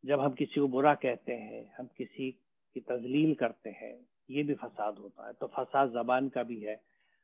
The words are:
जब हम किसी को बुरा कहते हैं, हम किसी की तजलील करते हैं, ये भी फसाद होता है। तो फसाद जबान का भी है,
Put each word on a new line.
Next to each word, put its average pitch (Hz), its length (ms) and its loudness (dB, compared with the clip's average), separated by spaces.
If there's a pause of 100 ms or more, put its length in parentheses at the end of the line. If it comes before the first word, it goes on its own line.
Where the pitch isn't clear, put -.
जब 139 140 4
हम 139 140 4
किसी 139 260 0
को 143 80 6
बुरा 135 280 6
कहते 123 380 -2
हैं, 113 440 -12
हम 123 200 -10
किसी 131 340 -6 (420)
की 131 60 -8
तजलील 127 560 2
करते 113 340 -2
हैं, 117 380 -16 (220)
ये 139 140 -2
भी 147 100 0
फसाद 107 440 -6
होता 104 300 -16
है। 110 60 -14
तो - 140 -8
फसाद 135 440 0
जबान 127 380 0
का 123 140 -2
भी 117 180 -8
है, 107 280 -8 (340)